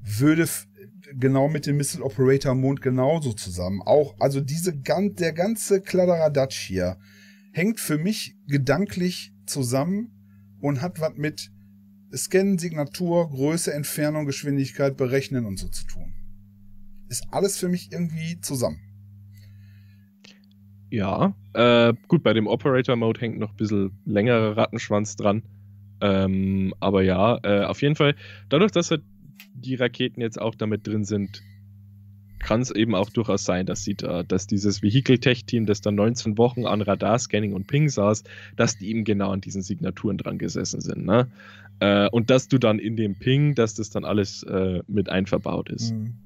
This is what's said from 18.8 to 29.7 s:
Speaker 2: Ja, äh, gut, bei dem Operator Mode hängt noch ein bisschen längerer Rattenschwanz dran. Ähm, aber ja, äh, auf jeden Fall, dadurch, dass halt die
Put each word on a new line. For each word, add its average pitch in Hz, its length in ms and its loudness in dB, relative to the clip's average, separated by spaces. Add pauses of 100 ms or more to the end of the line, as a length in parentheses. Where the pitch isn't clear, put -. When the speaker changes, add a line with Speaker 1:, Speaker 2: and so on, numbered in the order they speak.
Speaker 2:
Ja, 117 460 0 (180)
äh, 117 420 6 (120)
gut, - 160 4
bei 110 100 4
dem 110 140 2
Operator 127 480 2
Mode 113 260 0
hängt 110 180 -4
noch 107 120 -6
ein - 60 -18
bisschen 104 340 0 (140)
längerer 110 520 2
Rattenschwanz 107 600 0
dran. 104 260 0 (580)
Ähm, 95 800 0
aber 98 240 2
ja, 95 400 4
äh, 101 220 2
auf - 180 -4
jeden 147 140 2
Fall, 143 180 4 (340)
dadurch, 185 220 4
dass 175 220 0
halt 156 100 -2 (520)
die 127 200 -8